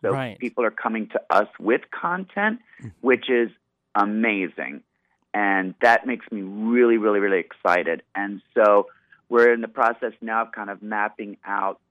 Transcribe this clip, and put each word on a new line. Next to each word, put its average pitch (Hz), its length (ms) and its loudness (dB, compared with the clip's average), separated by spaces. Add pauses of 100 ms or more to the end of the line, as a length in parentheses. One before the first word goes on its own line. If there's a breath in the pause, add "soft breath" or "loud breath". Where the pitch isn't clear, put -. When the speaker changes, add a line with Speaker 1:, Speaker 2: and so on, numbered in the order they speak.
Speaker 1:
So 101 100 -2
Speaker 2:
Right. 127 280 -6
Speaker 1:
people 123 260 -6
are 107 60 -2
coming 110 380 -6
to - 200 -4
us 101 180 4 (120)
with 110 220 0 (100)
content, 190 680 -4 (200 loud breath)
Speaker 2:
Mm-hmm. 120 80 -16 (140)
Speaker 1:
which 127 280 0
is 120 220 2 (420)
amazing. 104 880 -2 (520)
And 98 480 -2
that 120 260 4
makes 123 240 -8
me 104 100 -8
really, 113 560 2
really, 104 220 2
really 98 200 0
excited. 85 600 -2 (140)
And 101 260 -8 (140)
so 104 340 4 (400 soft breath)
we're 120 240 6
in 117 80 -4
the 113 60 -8
process 117 520 -2
now 113 220 -4
of 113 120 -6
kind 104 180 -10
of 98 100 -14
mapping 107 640 -6
out, 98 340 -4 (120)